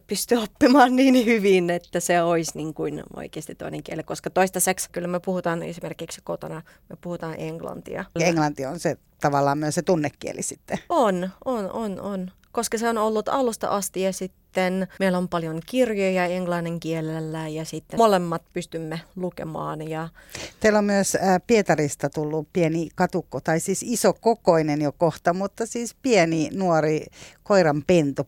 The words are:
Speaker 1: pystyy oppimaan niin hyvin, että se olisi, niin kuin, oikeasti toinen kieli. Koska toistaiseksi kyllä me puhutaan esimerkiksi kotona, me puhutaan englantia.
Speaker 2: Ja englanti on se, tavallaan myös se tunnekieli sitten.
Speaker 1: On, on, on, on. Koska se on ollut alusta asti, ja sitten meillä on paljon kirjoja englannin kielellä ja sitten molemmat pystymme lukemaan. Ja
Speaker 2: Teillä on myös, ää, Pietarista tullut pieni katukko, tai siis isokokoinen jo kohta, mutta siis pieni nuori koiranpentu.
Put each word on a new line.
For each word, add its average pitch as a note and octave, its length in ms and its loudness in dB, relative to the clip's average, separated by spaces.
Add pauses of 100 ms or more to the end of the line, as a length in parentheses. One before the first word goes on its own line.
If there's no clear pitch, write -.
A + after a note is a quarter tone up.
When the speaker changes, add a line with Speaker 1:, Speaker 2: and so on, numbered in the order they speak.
Speaker 1:
pystyy A3+ 300 0
oppimaan B3+ 580 6
niin B3+ 300 6
hyvin, G3 440 4
että F3 300 -4
se F3 220 2
olisi, E3+ 340 0
niin D#3 180 -8
kuin, D3+ 300 -6 (120)
oikeasti - 400 -12
toinen D#3 280 -10
kieli. D#3+ 200 -10
Koska - 260 -8
toistaiseksi F#3 600 0
kyllä F3 160 -6
me F3+ 120 -4
puhutaan F3 440 -4
esimerkiksi E3 600 -12
kotona, D#3+ 380 -10 (280)
me - 120 -18
puhutaan E3+ 360 -8
englantia. - 680 -10 (140)
Speaker 2:
Ja E3 60 2
englanti D3+ 400 0
on D#3+ 140 -8
se, D3+ 180 -4 (240)
tavallaan C#3+ 360 2
myös D3+ 180 -2
se F3 60 -2
tunnekieli D3+ 600 -2
sitten. - 360 -8 (120)
Speaker 1:
On, G3 400 2 (160)
on, A3+ 260 -4
on, G#3+ 300 -6
on. F#3+ 300 -8 (200)
Koska A3+ 260 -4
se A#3 120 0
on A#3 80 0
ollut G#3+ 320 0
alusta B3+ 400 0
asti, G3 320 -2
ja F#3+ 120 0
sitten F#3 720 -4 (120)
meillä F#3 180 2
on F3+ 120 -2
paljon E3 360 -4
kirjoja G3 600 2
englannin F3 540 -2
kielellä D#3+ 680 -4
ja D#3 180 -8
sitten - 340 -8
molemmat F3+ 420 2 (120)
pystymme E3 480 -8 (140)
lukemaan. D#3 760 -8
Ja D#3+ 200 -6 (500)
Speaker 2:
Teillä G#3+ 200 4
on G#3 60 2
myös, G3 300 2
ää, F#3 240 4
Pietarista D#3+ 680 2
tullut D3+ 440 -4
pieni E3 420 2
katukko, F3 460 -2
tai D#3+ 180 0
siis - 240 -4
isokokoinen F3+ 960 2
jo D3 100 0
kohta, E3+ 420 0
mutta G3 320 -4
siis A#3+ 360 -8
pieni E3 520 4
nuori D#3 520 2 (380)
koiranpentu. D3+ 840 4